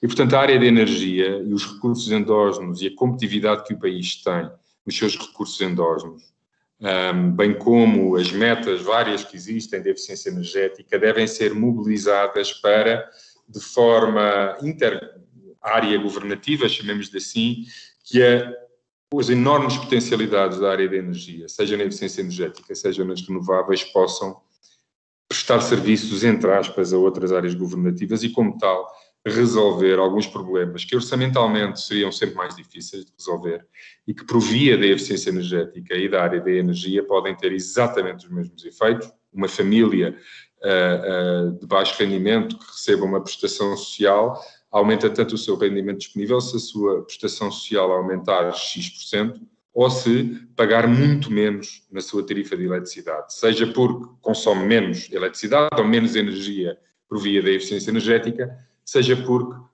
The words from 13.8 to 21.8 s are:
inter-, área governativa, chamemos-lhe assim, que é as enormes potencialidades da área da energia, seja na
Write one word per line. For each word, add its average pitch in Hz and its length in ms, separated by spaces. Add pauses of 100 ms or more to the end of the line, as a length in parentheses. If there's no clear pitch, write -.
inter-, 143 560 (420)
área 107 380
governativa, 101 720
chamemos-lhe 101 500
assim, 117 460 (400)
que 123 180
é 123 260 (720)
as 127 100
enormes 131 480
potencialidades 107 840
da 98 100
área 95 180
da 95 80
energia, 87 520
seja 104 280
na 101 60